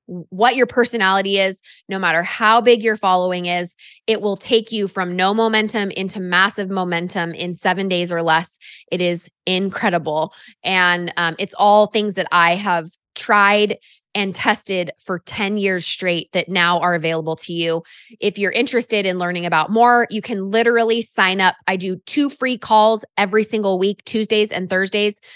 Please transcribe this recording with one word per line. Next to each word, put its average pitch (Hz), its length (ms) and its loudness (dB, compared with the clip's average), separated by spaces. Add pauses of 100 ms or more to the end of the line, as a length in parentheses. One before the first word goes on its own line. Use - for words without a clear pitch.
what 185 500 0
your 254 100 2
personality 196 720 0
is, 190 220 -2 (280)
no 196 100 -6
matter 170 240 0
how 226 380 2
big 233 200 6
your 220 140 0
following 185 520 0
is. 175 280 -4 (320)
It 214 140 0
will 196 160 -2
take - 340 0
you 208 160 -2
from 180 260 -4
no 185 200 2
momentum 220 580 0
into 190 300 -8
massive 185 480 0
momentum 175 640 -4
in 175 200 -8
seven 190 360 -2
days 175 240 -2
or 170 80 -2
less. 165 360 0 (320)
It 180 120 -2
is 175 280 -2 (160)
incredible. 180 880 -2 (300)
And, 175 540 0
um, 170 200 -2
it's - 200 -8
all 208 300 6
things 208 260 -2
that 180 180 -4
I 170 240 4
have 180 320 -2 (260)
tried 208 640 2 (380)
and 196 180 -2
tested 185 640 -2
for 180 200 -6
ten 208 400 -4
years 190 260 0
straight 175 460 -2
that 175 180 -4
now 175 300 2
are 175 160 0
available 160 400 -4
to - 180 -12
you. 165 300 -2 (360)
If 202 200 -4
you're 190 120 0
interested 226 540 -2
in 185 140 -2
learning 175 260 -4
about 165 260 0
more, 240 380 4
you 214 100 -6
can 196 300 -6
literally 233 520 2
sign 190 380 0
up. 185 160 2 (120)
I 190 100 0
do 185 200 -6 (100)
two 285 200 0
free 254 300 -4
calls 220 480 2 (120)
every 208 260 2
single 202 340 0
week, 196 280 -2
Tuesdays 214 460 0
and 185 160 -6
Thursdays. 196 540 -2 (140)